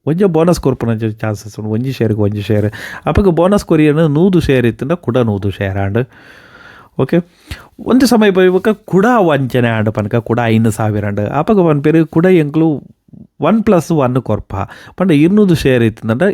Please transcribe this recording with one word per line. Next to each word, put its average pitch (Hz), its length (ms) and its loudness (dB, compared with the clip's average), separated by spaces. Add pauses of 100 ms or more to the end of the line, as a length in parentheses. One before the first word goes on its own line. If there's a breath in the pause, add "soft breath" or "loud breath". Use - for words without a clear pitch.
ಒಂಜ 165 180 0
ಬೋನಸ್ 165 360 2
ಕೊರ್ಪುನ 117 380 -2
ಚಾನ್ಸಸ್ 107 640 -8
ಉಂಡು, 107 120 -8
ಒಂಜಿ 123 200 -4
ಶೇರ್‌ಗ್ 107 280 -2
ಒಂಜಿ 104 220 -2
ಶೇರ್. 104 320 -2 (320 loud breath)
ಅಪಗ 190 220 2
ಬೋನಸ್ 180 380 2
ಕೊರಿಯನ 151 340 2
ನೂದು 170 400 2
ಶೇರ್ 131 260 0
ಇತ್ತಂಡ 123 280 -2
ಕುಡ 127 240 -4
ನೂದು 104 320 0
ಶೇರ್ 98 280 -4
ಆಂಡು. 101 320 -2 (880 loud breath)
ಓಕೆ, 135 180 0 (640 loud breath)
ಒಂದು 262 260 2
ಸಮಯ 220 240 2
ಬರುವಾಗ 185 440 2
ಕೂಡ 190 320 0 (120)
ವಂಚನೆ 135 500 0
ಆಂಡು 110 240 0
ಪನಕ 104 240 -4
ಕೂಡ 117 280 -2
ಐನು 113 280 2
ಸಾವಿರ 107 340 -4
ಆಂಡು. 101 240 -4
ಅಪಗ 165 300 0
ಒಂದ್ 156 240 2
ಪೇರು 156 240 2
ಕೂಡ 165 180 0
ಎಂಕ್ಲು 160 420 2 (720)
ಒನ್ 202 240 0
ಪ್ಲಸ್ 180 280 0
ಒನ್ 131 300 0
ಕೊರ್ಪ. 104 340 -6 (420 loud breath)
ಪಂಡ 185 140 0
ಇನ್ನೂದು 175 440 4
ಶೇರ್ 127 280 2
ಇತ್ತಂದಂಡ 113 380 -2 (120)